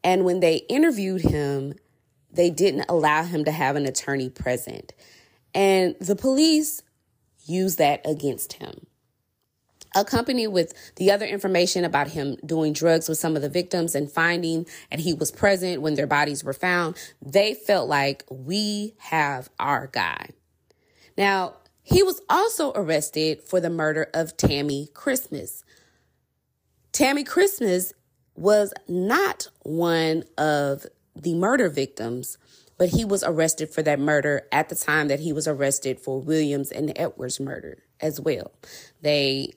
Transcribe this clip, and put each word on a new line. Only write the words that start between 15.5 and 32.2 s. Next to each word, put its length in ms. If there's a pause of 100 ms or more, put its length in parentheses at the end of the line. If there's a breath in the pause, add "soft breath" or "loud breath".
when 140
their 120
bodies 360
were 100
found, 420 (260 loud breath)
they 340
felt 340
like, 400
"We 680
have 500 (100)
our 280
guy." 420 (880 soft breath)
Now, 380 (280)
he 200
was 260
also 460
arrested 680
for 180
the 100
murder 440
of 240
Tammy 560
Christmas. 720 (1300 soft breath)
Tammy 320
Christmas 680 (440)
was 380 (140)
not 600 (160)
one 600 (140)
of 480 (280)
the 200
murder 340
victims, 680 (400 soft breath)